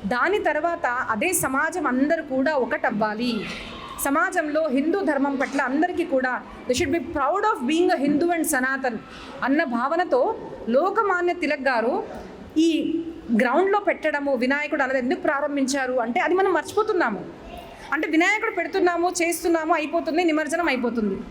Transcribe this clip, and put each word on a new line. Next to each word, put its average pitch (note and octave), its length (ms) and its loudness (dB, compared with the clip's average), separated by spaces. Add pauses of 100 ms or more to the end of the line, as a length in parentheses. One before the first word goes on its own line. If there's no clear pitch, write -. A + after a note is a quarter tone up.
దాని D#4 300 2
తర్వాత D#4+ 480 0
అదే A#3+ 460 0
సమాజం D4+ 540 -2
అందరూ D4 360 2
కూడా C4+ 300 0
ఒకటవ్వాలి, A3+ 920 0 (580)
సమాజంలో D#4+ 640 2
హిందూ D#4 320 2
ధర్మం C#4 360 0
పట్ల C#4 240 -2
అందరికీ D#4+ 440 0
కూడా B3+ 380 0 (260)
"they B3+ 140 2
should D#4+ 180 0
be - 140 -8
proud D4+ 280 2 (100)
of C#4+ 180 -2
being F4 260 4
a C4 100 0
Hindu E4 300 2
and D#4 120 0
Sanatan" C4 480 0 (460)
అన్న C#4+ 220 2
భావనతో D#4 840 0 (180)
లోకమాన్య F4 680 2
తిలక్ D4 260 -2
గారు B3+ 460 0 (500)
ఈ D#4+ 460 2 (380)
గ్రౌండ్లో F4+ 380 2
పెట్టడము, D4 560 0
వినాయకుడు C#4+ 480 0
అన్నది C4 160 0
ఎందుకు B3+ 220 0
ప్రారంభించారు C#4 720 0
అంటే, B3 280 0
అది D#4+ 140 2
మనం F#4+ 180 4
మర్చిపోతున్నాము. E4 720 0 (680)
అంటే D#4 160 -2
వినాయకుడు G4+ 420 2
పెడుతున్నాము, F4 600 0 (120)
చేస్తున్నాము, E4 520 2
అయిపోతుంది, D#4+ 500 0
నిమజ్జనం D#4 440 0
అయిపోతుంది. A#3 520 0 (100)